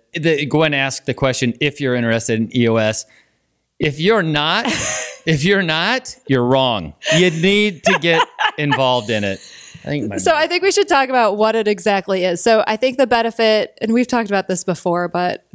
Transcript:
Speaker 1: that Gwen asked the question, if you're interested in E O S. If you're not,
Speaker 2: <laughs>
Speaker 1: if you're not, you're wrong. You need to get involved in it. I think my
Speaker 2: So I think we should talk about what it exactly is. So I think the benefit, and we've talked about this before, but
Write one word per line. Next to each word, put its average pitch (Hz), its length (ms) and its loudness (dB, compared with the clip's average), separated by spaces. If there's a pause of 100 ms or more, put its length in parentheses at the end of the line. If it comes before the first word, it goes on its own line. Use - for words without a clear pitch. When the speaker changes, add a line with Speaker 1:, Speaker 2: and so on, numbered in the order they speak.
(160)
Speaker 1:
that 151 320 -2
Gwen 151 280 0
asked 135 320 -4
the 131 80 0
question, 127 440 -2
if 143 220 -4
you're 127 140 0
interested 113 440 0
in 113 160 -4
E 120 120 2
O 113 80 2
S. 110 300 0 (760)
If 147 200 -4
you're 202 220 2
not, 160 460 0
Speaker 2:
<laughs> - 580 -6
Speaker 1:
if 151 180 0
you're 196 200 2
not, 180 520 -2 (120)
you're 127 180 2
wrong. 120 480 0 (220)
You 180 160 4
need 196 540 0
to 185 120 0
get 165 300 0 (320)
involved 131 500 0
in 107 140 0
it. 98 160 -2 (440)
I - 40 -12
think 147 220 -4
my - 80 -8
Speaker 2:
So 330 180 2
I 311 100 0
think 349 160 -2
we 381 100 2
should 392 160 2
talk 269 220 2
about 220 280 2
what 220 180 2
it 214 120 -2
exactly 196 580 -2
is. 175 180 0
So 220 240 4
I 220 100 -2
think 254 220 -2
the 262 80 2
benefit, 226 760 0
and 220 100 -2
we've 240 140 2
talked 226 240 -2
about 196 180 -2
this 180 160 -2
before, 175 440 -2
but 180 480 -4